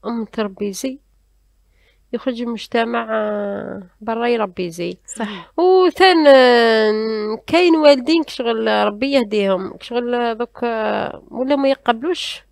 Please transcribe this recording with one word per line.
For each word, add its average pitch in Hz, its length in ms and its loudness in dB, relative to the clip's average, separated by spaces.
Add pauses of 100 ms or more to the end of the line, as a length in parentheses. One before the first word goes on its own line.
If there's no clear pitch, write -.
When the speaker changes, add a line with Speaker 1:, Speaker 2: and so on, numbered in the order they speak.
Speaker 1:
أم 226 200 -6
تربي 208 480 -6
زي 262 260 -10 (1120)
يخرج 240 280 -6
المجتمع، 233 720 -4
آه، 202 720 -6 (180)
برا 226 260 -4
يربي 202 420 -4
زي. 175 360 -8
Speaker 2:
صح. 202 520 -12
Speaker 1:
وثان، 359 720 4
آه، 220 1200 4
كاين 339 280 4
والدين 302 480 4
كشغل 226 440 -4
ربي 214 440 0
يهديهم، 202 680 0
كشغل 240 600 -4
دوك، 240 260 -10
آه، 220 680 -4
ولا 262 240 -2
ما 277 140 2
يقبلوش 269 720 -4 (100)